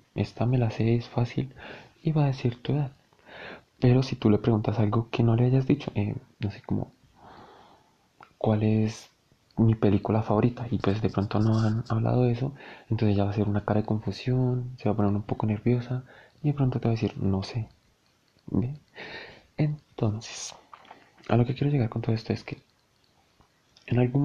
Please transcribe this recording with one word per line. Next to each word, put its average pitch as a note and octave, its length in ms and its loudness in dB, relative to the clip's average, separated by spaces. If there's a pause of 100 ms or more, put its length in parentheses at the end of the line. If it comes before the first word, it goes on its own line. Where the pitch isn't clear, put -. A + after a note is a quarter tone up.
(160)
"Esta - 300 -2
me B2+ 120 2
la A#2+ 120 2
sé, A2+ 260 0
es A#2+ 120 -4
fácil", B2+ 480 -4 (480)
y D#3+ 80 0
va D3+ 140 2
a - 20 2
decir C3 340 -2
tu - 120 -2
edad. C#3 180 -2 (880)
Pero B2+ 240 6
si - 140 -6
tú - 120 4
le G#2 100 6
preguntas A2 400 2
algo A2 300 2
que - 140 0
no A#2 120 4
le A#2+ 100 4
hayas C3 200 4
dicho, - 300 0
eh, G#2 200 -2 (240)
no G2+ 120 -4
sé, - 120 -16
como, - 280 -4 (1500)
"¿Cuál G#2+ 260 2
es A2 460 0 (460)
mi A2+ 200 6
película G#2 460 2
favorita?", A2 480 0
y G2 80 -2
pues G2 240 0
de - 80 2
pronto G2+ 300 0
no A2 200 2
han A2+ 280 0
hablado A#2 360 2
de A#2+ 100 2
eso, A#2+ 200 -4 (360)
entonces A2 260 2
ya G2+ 80 2
va G2 80 -2
a - 20 -4
ser G2+ 140 0
una G#2 160 -2
cara G#2 160 0
de G#2 80 -2
confusión, B2 920 -2
se - 120 -2
va G2+ 40 2
a G#2 40 -6
poner G2+ 160 2
un G#2 100 -2
poco - 240 -4
nerviosa, A#2+ 560 -2 (400)
y D3 60 0
de C#3+ 40 2
pronto C3 280 0
te A#2+ 80 0
va - 20 2
a A2 80 0
decir, - 180 -4
"No G2 260 0
sé". A2 260 -8 (800)
¿Ve? B2 280 -2 (840)
Entonces, - 960 -4 (760)
a A#2 80 2
lo A#2+ 60 6
que B2+ 120 -4
quiero C#3+ 160 0
llegar B2 180 0
con A#2 140 -6
todo A#2 100 0
esto - 180 -4
es - 120 -6
que - 180 -12 (1300)
en A#2 120 2
algún B2+ 260 2